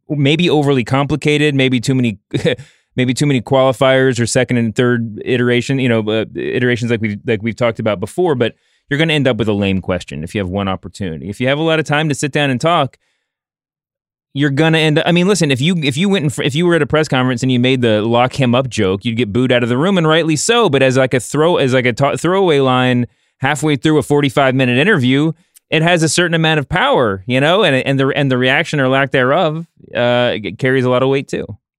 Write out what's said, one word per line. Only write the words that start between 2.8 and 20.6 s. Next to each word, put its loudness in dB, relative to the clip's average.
maybe 0
too -2
many 0
qualifiers 2
or 0
second 0
and -2
third 0
iteration, 0
you 0
know, 2
uh, -2
iterations -2
like -2
we've, -4
like -2
we've -6
talked -2
about -2
before, -2
but -2
you're -2
gonna 0
end 2
up 0
with -2
a 2
lame 0
question -6
if -10
you -2
have -6
one -4
opportunity. -8
If -10
you -2
have 0
a -4
lot 0
of -2
time -2
to -2
sit -4
down 0
and -4
talk, 0
you're 0
gonna 2
end 2
up, 0
I 2
mean, 2
listen, 2
if 0
you, 2
if -2
you 0
went 0
and -2
fr-, -6
if -2
you 0
were 2
at 2
a -2
press 0
conference -2
and 0
you 2
made 2
the 2
"lock 0
him 2
up" 0
joke, -2
you'd -4
get -2
booed 2
out 2
of 0
the 0
room, 0
and 2
rightly 2
so. 2